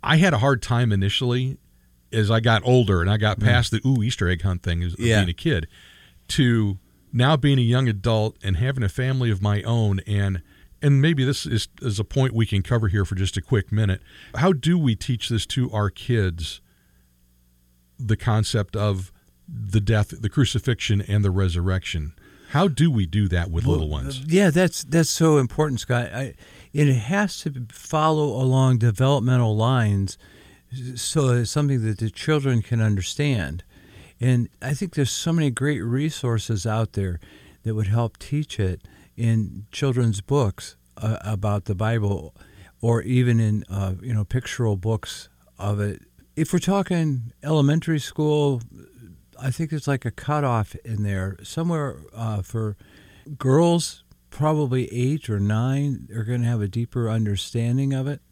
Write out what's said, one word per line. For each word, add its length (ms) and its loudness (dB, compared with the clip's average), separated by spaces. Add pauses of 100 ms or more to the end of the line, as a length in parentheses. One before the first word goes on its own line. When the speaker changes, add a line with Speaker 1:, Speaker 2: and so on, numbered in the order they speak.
Speaker 1:
I 160 2
had 160 6
a 40 0
hard 240 2
time 300 0
initially 640 0 (540)
as 180 2
I 100 4
got 240 2
older 360 4
and 100 2
I 60 4
got 240 0
Speaker 2:
Mm. 40 -2
Speaker 1:
past 280 4
the, 140 0
"Ooh, 160 4
Easter 260 0
egg 140 0
hunt 200 0
thing," 200 -2
as, 120 -2
of 60 -10
Speaker 2:
Yeah. 200 4
Speaker 1:
being 100 2
a 40 -2
kid 320 -2 (640)
to 500 2 (340)
now 240 4
being 220 4
a 40 2
young 260 2
adult 540 0
and 140 0
having 260 -2
a 60 0
family 420 -2
of 120 -2
my 200 0
own. 440 0
And, 340 -2 (400)
and 220 4
maybe 220 2
this 200 -2
is, 240 -2 (140)
is 160 -4
a 60 -2
point 280 0
we 140 2
can 160 0
cover 260 0
here 160 2
for 120 -4
just 200 -2
a 60 -6
quick 300 0
minute. 280 0 (360)
How 160 4
do 260 2
we 160 2
teach 340 -6
this 180 -2
to 260 -2
our 180 0
kids, 680 -2 (1400)
the 180 0
concept 600 0
of 360 -2 (360)
the 320 -2
death, 400 0
the 80 -4
crucifixion, 760 0
and 220 0
the 60 2
resurrection? 840 -2 (360)
How 180 2
do 220 2
we 160 0
do 220 0
that 220 0
with 160 -2
Speaker 2:
Well, 100 2
Speaker 1:
little 140 -2
ones? 360 -6
Speaker 2:
yeah, 240 4
that's, 340 2
that's 260 2
so 280 4
important, 420 0
Scott. 320 -2
I, 220 -8 (380)
and 160 4
it 60 4
has 460 -2
to 300 -8
follow 680 0
along 380 4
developmental 800 2
lines, 600 0 (760)
so 360 0
it's 200 2
something 340 0
that 140 -2
the 120 -2
children 520 0
can 180 -2
understand. 840 -2 (560)
And 280 2 (140)
I 120 -4
think 200 -6
there's 160 0
so 220 -2
many 180 2
great 300 -2
resources 840 -2
out 260 -2
there 260 -4 (460)
that 100 -2
would 140 -2
help 300 0
teach 420 -6
it 220 -2 (340)
in 560 0
children's 480 0
books, 560 -2 (200)
uh, 280 -4
about 400 -2
the 100 -2
Bible, 600 -2 (460)
or 220 2
even 380 4
in, 280 2
uh, 320 -2
you 140 -6
know, 100 0
pictorial 520 -2
books 520 -6 (300)
of 220 -2
it. 220 -4 (340)
If 160 -2
we're 80 2
talking 720 0 (100)
elementary 580 2
school, 600 0 (800)
I 100 -4
think 200 -4
there's, 180 -6
like, 160 -2
a 60 -4
cutoff 640 -2 (100)
in 200 -4
there 400 -4
somewhere, 520 -4 (180)
uh, 280 -4
for 340 -6 (600)
girls. 640 2 (280)
Probably 600 0
eight 380 -2
or 80 0
nine 760 0
are 100 -4
gonna 220 -2
have 140 0
a 80 -2
deeper 400 -4
understanding 840 -2
of 160 -4
it. 120 -8 (120)